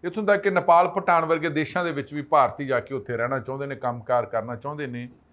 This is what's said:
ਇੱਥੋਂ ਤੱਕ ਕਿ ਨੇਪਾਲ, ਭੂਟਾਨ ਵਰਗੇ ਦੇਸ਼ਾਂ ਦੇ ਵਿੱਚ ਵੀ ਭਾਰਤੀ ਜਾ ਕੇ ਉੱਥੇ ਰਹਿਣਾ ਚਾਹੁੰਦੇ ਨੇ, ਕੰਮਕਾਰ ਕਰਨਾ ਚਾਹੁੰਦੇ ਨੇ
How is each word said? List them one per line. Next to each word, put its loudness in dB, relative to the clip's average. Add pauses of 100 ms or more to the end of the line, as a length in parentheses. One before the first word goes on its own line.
ਇੱਥੋਂ -6
ਤੱਕ 4
ਕਿ 2
ਨੇਪਾਲ, 6
ਭੂਟਾਨ 2
ਵਰਗੇ 0
ਦੇਸ਼ਾਂ -2
ਦੇ -2
ਵਿੱਚ -8
ਵੀ -6
ਭਾਰਤੀ 2
ਜਾ 0
ਕੇ -10
ਉੱਥੇ -6
ਰਹਿਣਾ -2
ਚਾਹੁੰਦੇ -8
ਨੇ, -10
ਕੰਮਕਾਰ -2
ਕਰਨਾ -4
ਚਾਹੁੰਦੇ -8
ਨੇ -10 (240)